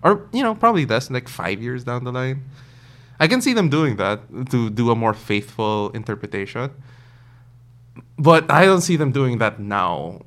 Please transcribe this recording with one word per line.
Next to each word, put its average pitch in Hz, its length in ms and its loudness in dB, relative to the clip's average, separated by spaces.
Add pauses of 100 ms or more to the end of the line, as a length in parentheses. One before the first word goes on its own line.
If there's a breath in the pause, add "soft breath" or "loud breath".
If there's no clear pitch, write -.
or, 202 280 2
you 262 120 0
know, 220 100 0
probably 214 320 2
less, 120 240 0
like, 123 180 -6
five 95 320 -6
years 123 220 -8
down 123 220 -6
the 123 80 -8
line. 131 320 -4 (720 loud breath)
I 160 80 4
can 247 140 2
see 254 120 0
them 208 160 4
doing 139 280 2
that 101 240 0 (300)
to 117 200 0
do 117 220 0
a - 20 4
more 113 200 0
faithful 104 760 -4
interpretation, 107 800 -8 (1500 soft breath)
but 160 340 4
I 156 140 6
don't 190 180 6
see 175 140 0
them 147 140 0
doing 123 280 0
that 107 200 0
now. 92 680 -4